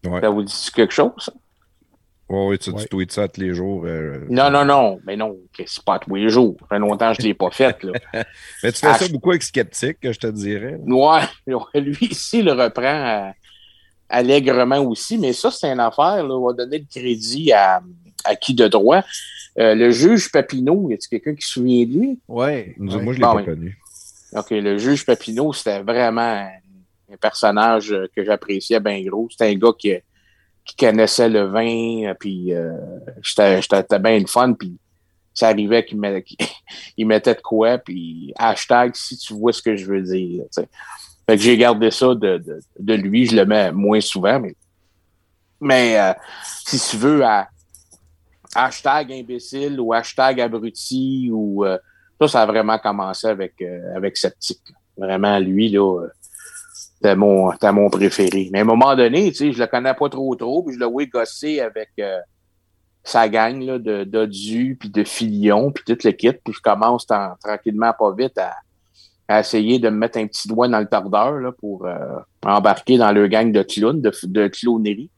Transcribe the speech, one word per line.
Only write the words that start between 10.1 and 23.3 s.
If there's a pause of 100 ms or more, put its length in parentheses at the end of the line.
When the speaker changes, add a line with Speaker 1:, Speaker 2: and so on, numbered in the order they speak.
Speaker 1:
je
te
dirais. (100)
Speaker 2:
Ouais, (260)
<laughs>
ouais,
lui,
ici,
il
le
reprend, (440)
euh, (800)
allègrement
aussi.
Mais
ça,
c'est
une
affaire,
là.
On
va
donner
le
crédit
à, (420)
à
qui
de
droit. (560)
Euh,
le
juge
Papineau,
y
a-t-il
quelqu'un
qui
se
souvient
de
lui ?
Speaker 4:
Ouais.
Speaker 1:
Nous,
Speaker 4:
Ouais.
Speaker 1:
moi,
je
l'ai
Speaker 2:
Bon,